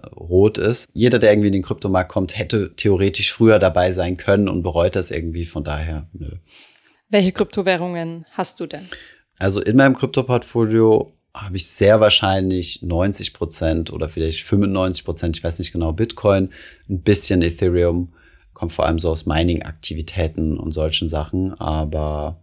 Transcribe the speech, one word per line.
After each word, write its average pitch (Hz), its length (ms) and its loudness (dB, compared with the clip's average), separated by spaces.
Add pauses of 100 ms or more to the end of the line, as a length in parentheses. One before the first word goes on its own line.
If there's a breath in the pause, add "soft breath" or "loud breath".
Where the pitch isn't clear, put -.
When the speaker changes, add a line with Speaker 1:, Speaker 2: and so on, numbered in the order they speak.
(160)
Speaker 1:
rot 92 420 4
ist. 117 360 -2
Jeder, 120 260 4
der 107 140 8
irgendwie 104 140 4
in 98 60 4
den 95 100 0
Kryptomarkt 95 460 -2
kommt, 95 280 -4
hätte 107 400 -4
theoretisch 98 560 0
früher 110 260 6
dabei 90 320 4
sein 90 240 -2
können 101 320 2
und 92 160 -4
bereut 85 320 0
das 90 160 -2
irgendwie. 82 340 -6
Von 76 200 -8
daher, 78 480 -6
nö. - 160 -12 (800 soft breath)
Speaker 2:
Welche 185 240 2
Kryptowährungen 175 960 -4
hast - 300 -8
du 165 60 -8
denn? 190 200 -16 (500 loud breath)
Speaker 1:
Also 98 240 -2
in 107 140 0
meinem 135 220 6
Kryptoportfolio 113 1160 2 (240)
habe 98 200 -10
ich 92 100 -6
sehr 104 320 4
wahrscheinlich 95 840 2
neunzig 87 540 -2
Prozent 80 580 -4
oder 78 160 -6
vielleicht 80 360 -6
fünfundneunzig 95 600 0
Prozent, 82 320 -4
ich - 60 -10
weiß 82 160 -4
nicht 87 120 -6
genau, 82 220 -2
Bitcoin, 98 560 2 (400 loud breath)
ein 92 140 -4
bisschen 98 400 2
Ethereum, 87 720 0 (380 soft breath)
kommt - 200 -8
vor - 140 0
allem 82 100 0
so 82 140 -2
aus 80 160 -6
Mining-Aktivitäten 80 1300 -4
und 80 140 -8
solchen 80 360 -2
Sachen, 80 460 -4
aber, 78 880 -4